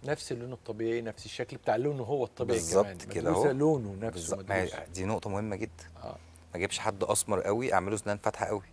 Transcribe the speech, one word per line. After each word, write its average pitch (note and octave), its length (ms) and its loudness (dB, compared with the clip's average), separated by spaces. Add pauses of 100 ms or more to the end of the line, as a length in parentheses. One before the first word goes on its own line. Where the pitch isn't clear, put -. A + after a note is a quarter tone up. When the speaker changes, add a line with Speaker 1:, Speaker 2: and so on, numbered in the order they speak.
Speaker 1:
نفس C#3+ 280 -4
اللون B2 220 -6
الطبيعي، A2+ 480 -2
نفس A2+ 240 -8
الشكل - 320 -8
بتاع - 180 2
لونه C3+ 280 0
هو B2+ 200 0
الطبيعي A#2+ 360 0
Speaker 2:
بالظبط F2 260 6
Speaker 1:
كمان. G2 120 -8
Speaker 2:
كده E2+ 340 -2
Speaker 1:
مدروسة G#2+ 180 6
Speaker 2:
أهو. C3+ 60 2
Speaker 1:
لونه C#3 360 4 (100)
نفسه A2+ 100 -2
Speaker 2:
بالظبط. F#2+ 380 -6
ما G2+ 60 2
هي F#2 100 4
Speaker 1:
مدروس. - 240 -8
Speaker 2:
دي F#2 160 -4
نقطة G#2 240 -2
مهمة G2+ 260 -2
جدًا. G#2+ 280 -8 (200)
Speaker 1:
آه. - 140 -10 (360)
Speaker 2:
ما F2+ 40 -6
اجيبش - 220 -2
حد G2+ 240 0
أسمر G#2 380 2
قوي A2+ 320 2
أعمله G2 240 2
سنان G#2 200 0
فاتحة G#2+ 280 0
قوي. G#2 160 -2 (120)